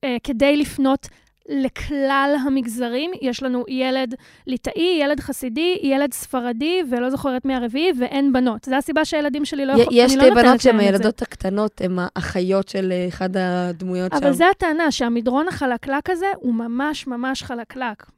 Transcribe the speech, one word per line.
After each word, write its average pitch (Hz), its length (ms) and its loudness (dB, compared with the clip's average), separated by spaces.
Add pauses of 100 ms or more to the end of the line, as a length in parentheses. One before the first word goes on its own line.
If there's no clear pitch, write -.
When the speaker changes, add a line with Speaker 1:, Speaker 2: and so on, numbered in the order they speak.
Speaker 1:
אה, 247 200 -2
כדי 277 340 2
לפנות 269 500 0 (420)
לכלל 277 840 0 (100)
המגזרים, 247 640 -2 (100)
יש 254 220 -4
לנו 247 240 -2
ילד 262 460 -2 (340)
ליטאי, 320 540 -2
ילד 285 180 0
חסידי, 285 640 -4
ילד 269 300 0
ספרדי, 269 800 -4
ולא 247 180 -2
זוכרת 262 360 -4
מי 262 100 -2
הרביעי, 254 440 -2
ואין 277 340 0
בנות. 247 300 0
זה 262 140 -2
הסיבה 311 280 0
שהילדים 294 400 -2
שלי 277 200 -4
לא 254 80 0
Speaker 2:
י-, 226 80 6
Speaker 1:
יכול-, 247 120 4
Speaker 2:
יש 240 200 6
Speaker 1:
אני 269 80 4
Speaker 2:
שתי 262 80 12
Speaker 1:
לא - 60 6
Speaker 2:
בנות 240 100 8
Speaker 1:
נותנת 247 160 6
Speaker 2:
שהן 240 140 6
Speaker 1:
להם 208 120 4
את 196 40 4
זה. 196 60 2
Speaker 2:
הילדות 214 240 0
הקטנות, 208 600 -4
הן 185 180 -2
האחיות 185 680 -2
של, 190 220 -4
אה, 180 160 -2
אחד 185 300 -4
הדמויות 180 760 -4
Speaker 1:
אבל 277 140 -2
Speaker 2:
שם. 285 60 4
Speaker 1:
זה 330 160 4
הטענה, 330 420 0
שהמדרון 240 560 0
החלקלק 277 640 -4
הזה 370 260 0
הוא 247 180 -4
ממש, 240 540 -4
ממש 254 360 -6
חלקלק, 240 600 -10 (140)